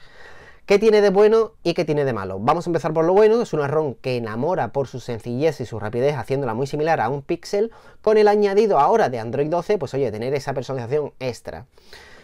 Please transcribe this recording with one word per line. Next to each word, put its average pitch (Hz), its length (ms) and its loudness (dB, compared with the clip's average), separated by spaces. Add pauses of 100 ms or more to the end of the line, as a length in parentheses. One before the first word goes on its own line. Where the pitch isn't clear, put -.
(680)
¿Qué 202 120 4
tiene 214 220 4
de 202 100 6
bueno 214 420 4 (120)
y 170 100 0
qué 175 100 -2
tiene 147 200 0
de 135 80 0
malo? 95 260 -6
Vamos 147 280 -2
a 175 40 -4
empezar 165 220 -2
por 160 120 0
lo 170 100 2
bueno, 220 280 4
es 196 100 -8
una 151 140 -2
rom 147 280 -2
que 127 220 -6
enamora 120 560 -4
por 139 140 -2
su 123 140 -12
sencillez 123 600 -4
y 120 60 -8
su 107 140 -10
rapidez, 120 360 -2
haciéndola 131 380 -4
muy 135 140 -4
similar 151 320 -2
a 110 80 -2
un 139 140 -6
Pixel, 202 500 -4 (280)
con 214 160 4
el 214 120 6
añadido 202 500 4
ahora 175 300 4
de 123 100 -6
Android 120 300 -4
doce, 175 300 -2
pues 143 160 -8
oye, 135 180 -2
tener 117 220 -4
esa 135 200 -4
personalización 131 640 -4
extra. 123 480 -10 (580)